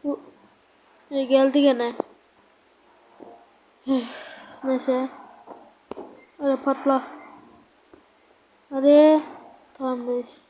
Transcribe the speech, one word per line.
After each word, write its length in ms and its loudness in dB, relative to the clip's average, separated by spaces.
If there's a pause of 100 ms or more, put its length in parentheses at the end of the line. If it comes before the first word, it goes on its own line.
Bu. 160 -6 (920)
E, 120 -2
geldi 380 2
gene. 320 2 (1900)
Üf, 160 -2 (600)
neyse. 460 -2 (1300)
Hadi 260 -2
patla. 400 -2 (1700)
Hadi. 520 6 (560)
Tamam, 300 -6
değiş. 220 -6 (200)